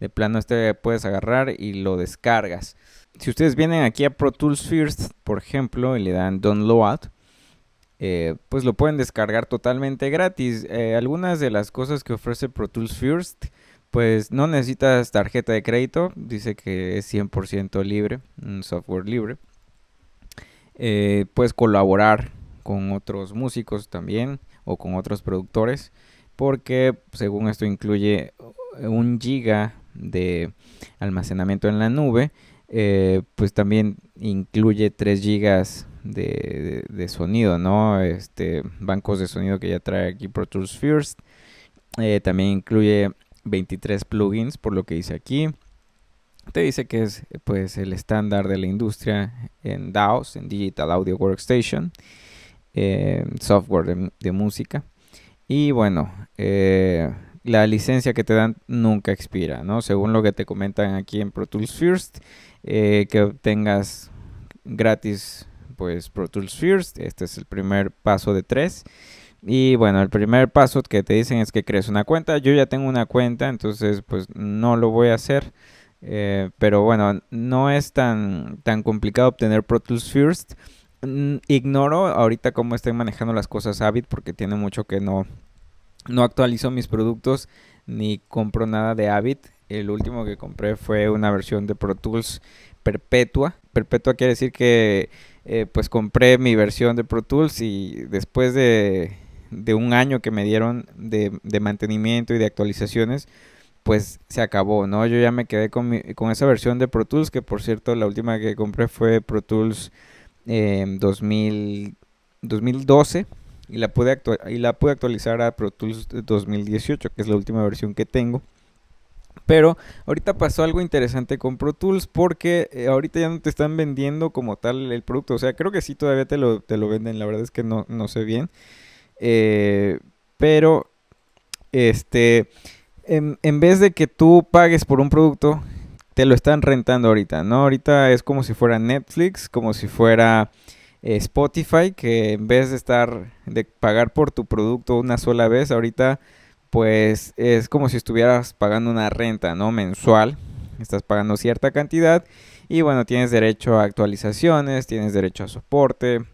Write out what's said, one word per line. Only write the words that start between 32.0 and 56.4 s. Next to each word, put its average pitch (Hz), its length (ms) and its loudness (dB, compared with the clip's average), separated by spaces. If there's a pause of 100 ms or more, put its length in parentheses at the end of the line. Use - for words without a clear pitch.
eh, 95 540 2 (140)
pues 98 180 0
también 104 420 0 (200)
incluye 107 720 0
tres 101 320 0
gigas 101 640 0 (160)
de, - 840 -8
de, - 60 -18
de 90 140 -8
sonido, 92 500 0
¿no? 101 420 2
Este, 87 640 -4 (160)
bancos 98 400 -4
de 92 100 -4
sonido 95 300 -4
que 92 120 -6
ya 90 100 -4
trae 95 280 -4
aquí 92 200 -12
Pro - 180 -6
Tools 95 300 -8
First. 147 420 -2 (800)
Eh, 107 220 0
también 95 300 0
incluye 104 600 2 (340)
veintitrés 101 600 -6
plugins, 110 540 -4
por 104 160 -6
lo 92 100 -2
que - 100 -10
dice 87 200 -8
aquí. 143 340 -4 (1040)
Te 170 80 -2
dice 135 260 -2
que 113 160 -4
es, 104 220 -6 (180)
pues, 95 340 -6
el 95 160 -8
estándar 101 540 -4
de 98 100 -2
la 95 100 -4
industria 107 840 -6 (140)
en 95 280 -10
daos, 104 440 0
en 92 120 -16
Digital 95 440 -4
Audio 92 240 -2
Workstation, 120 720 -2 (840)
eh, 95 520 -2 (160)
software 92 460 0
de, 90 340 -4
de 90 120 -4
música. 104 520 -6 (640)
Y 143 240 2
bueno, 98 400 4 (260)
eh, 95 760 2 (300)